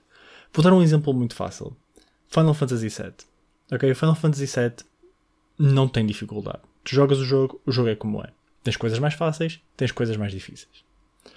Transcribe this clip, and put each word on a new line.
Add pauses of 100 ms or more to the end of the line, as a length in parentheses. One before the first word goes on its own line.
(520)
Vou
dar
um
exemplo
muito
fácil. (540)
Final
Fantasy
sete. (480)
Ok,
Final
Fantasy
sete (720)
não
tem
dificuldade. (240)
Tu
jogas
o
jogo,
o
jogo
é
como
é. (320)
Tens
coisas
mais
fáceis, (160)
tens
coisas
mais
difíceis. (520)